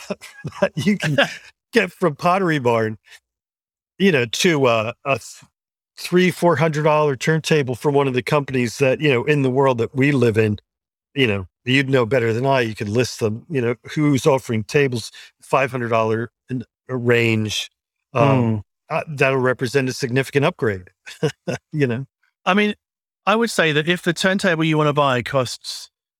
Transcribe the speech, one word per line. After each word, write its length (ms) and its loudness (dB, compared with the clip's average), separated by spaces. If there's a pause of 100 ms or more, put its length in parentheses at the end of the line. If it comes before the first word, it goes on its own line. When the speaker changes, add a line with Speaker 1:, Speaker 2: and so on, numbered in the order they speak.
(220)
Speaker 1:
<laughs> 400 -16
that 140 -2
you 220 0
can 180 -4 (300)
Speaker 2:
<laughs> 260 -20
Speaker 1:
get 220 0
from 240 -2
Pottery 420 0
Barn, 380 -2 (1000)
you 140 4
know, 140 2
to, 400 2
uh, 260 2 (140)
a 140 -2
th-, 240 -18 (540)
three, 340 2
four 260 2
hundred 260 0
dollar 320 2
turntable 600 0
from 200 -2
one 140 4
of 40 -4
the 80 -2
companies 580 -2
that, 200 2
you 100 0
know, 140 2
in 180 0
the 80 2
world 280 2
that 180 -4
we 160 2
live 260 2
in, 200 2 (580)
you 120 2
know, 200 -4 (160)
you'd 260 0
know 160 2
better 280 0
than 120 -2
I. 160 2
You 140 -4
could 140 -6
list 320 -2
them, 280 -4
you 120 -4
know, 140 -2 (180)
who's 340 0
offering 380 0
tables 460 -2 (300)
five 300 -2
hundred 180 -6
dollar 400 0 (200)
in 160 -8 (240)
a 80 -6
range, 720 2 (440)
um, 140 4
Speaker 2:
Mm. 360 2 (260)
Speaker 1:
uh, 180 -4
that'll 320 0
represent 480 0
a 60 -4
significant 500 0
upgrade, 460 -2 (380)
<laughs> 440 -8
you 160 0
know? 180 -4 (400)
Speaker 2:
I 80 2
mean, 200 0 (520)
I 100 2
would 160 -2
say 200 2
that 160 0
if 140 -2
the 120 -2
turntable 500 0
you 140 2
wanna 160 2
buy 280 2
costs 680 -6 (300)